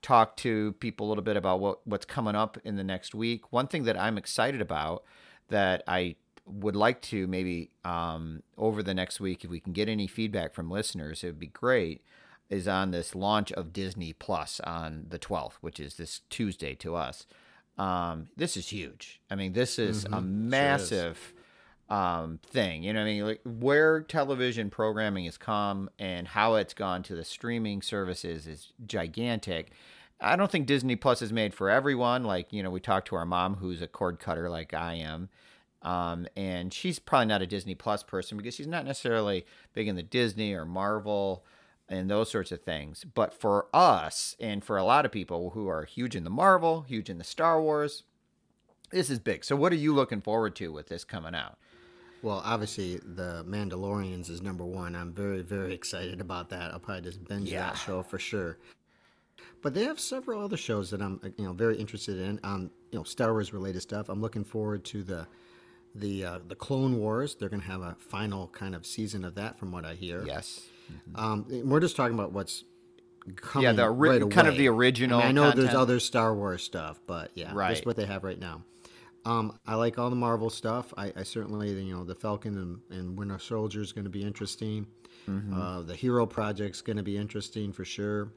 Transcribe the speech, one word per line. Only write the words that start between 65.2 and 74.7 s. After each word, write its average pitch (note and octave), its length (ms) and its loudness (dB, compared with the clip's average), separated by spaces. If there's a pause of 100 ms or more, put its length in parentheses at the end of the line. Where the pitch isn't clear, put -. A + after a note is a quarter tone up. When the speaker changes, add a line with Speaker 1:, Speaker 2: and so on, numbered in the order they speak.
Speaker 2:
the, G2+ 320 -4
uh, F2+ 220 -6
the F2+ 80 -12
Clone C3 440 0
Wars. A2 360 0
They're G2 140 -6
gonna G2 140 -4
have F#2 180 -6
a F2 180 -8
final G2 500 -6
kind F#2+ 260 -8
of F2 100 -12
season G2+ 400 -4
of E2+ 100 -8
that, G#2 220 -6
from F#2+ 140 -8
what F2 140 -8
I E2 100 -8
hear. F2+ 300 -8
Speaker 1:
Yes. - 360 -8 (300)
Mm-hmm. - 280 -16
Speaker 2:
Um, A2 260 0 (240)
we're D3 100 8
just E3+ 160 2
talking A#2+ 180 2
about G#2 180 -2
what's F#2+ 320 -6 (720)
coming - 300 2
Speaker 1:
Yeah, A#2+ 80 8
the A2+ 140 6
ori-, B2+ 320 8
Speaker 2:
right - 20 6 (100)
Speaker 1:
kind D#3+ 160 10
of D3+ 60 6
Speaker 2:
away. C3 60 2
Speaker 1:
the C#3 100 10
original B2 500 6